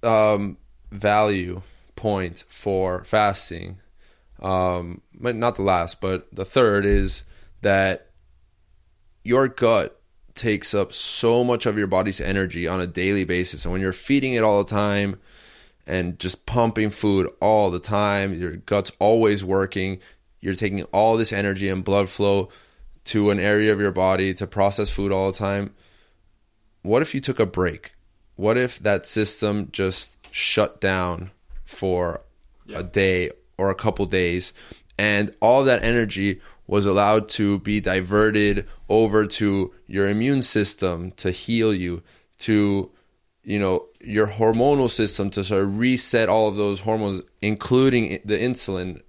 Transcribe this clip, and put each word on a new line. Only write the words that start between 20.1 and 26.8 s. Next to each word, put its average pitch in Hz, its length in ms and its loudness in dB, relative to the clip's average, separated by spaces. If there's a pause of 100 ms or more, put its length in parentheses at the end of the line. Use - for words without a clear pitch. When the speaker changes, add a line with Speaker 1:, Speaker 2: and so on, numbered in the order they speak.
Speaker 1:
you're 95 140 -4
taking 98 300 -4
all 110 300 2
this 113 160 0
energy 98 380 -2
and 95 140 -4
blood 98 260 2
flow 98 400 0 (560)
to 104 240 2
an 101 100 2
area 104 320 4
of 101 80 2
your 101 120 0
body 95 420 2
to 95 120 -6
process 101 460 0
food 101 200 -2
all 95 200 0
the 95 60 -10
time. 101 360 -4 (1080)